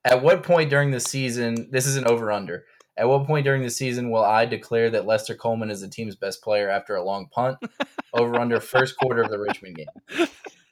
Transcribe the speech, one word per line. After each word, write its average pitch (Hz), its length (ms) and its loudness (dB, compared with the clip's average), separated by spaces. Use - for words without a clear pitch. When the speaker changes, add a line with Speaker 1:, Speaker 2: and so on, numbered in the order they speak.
Speaker 1:
at 127 160 4
what 165 220 6
point 165 260 4
during 143 220 2
the 127 80 -2
season, 120 720 -4
this 131 140 0
is 139 120 0
an 127 100 -4
over-under, 104 580 -2
at 117 100 2
what 139 180 4
point 147 200 0
during 135 180 2
the 123 60 -4
season 123 420 -4
will 113 120 2
I 110 220 4
declare 113 460 0
that 104 140 -2
Lester 107 300 0
Coleman 113 360 -4
is 98 100 -8
the 95 80 -12
team's 107 260 -10
best 98 280 -8
player 104 260 0
after 101 260 -2
a 90 80 -2
long 98 260 -4
punt? 127 280 -2
Speaker 2:
<laughs> - 260 -14
Speaker 1:
Over-under 120 460 2
first 131 380 0
quarter 123 240 2
of 107 80 0
the 101 100 -4
Richmond 92 380 -8
game. - 500 -4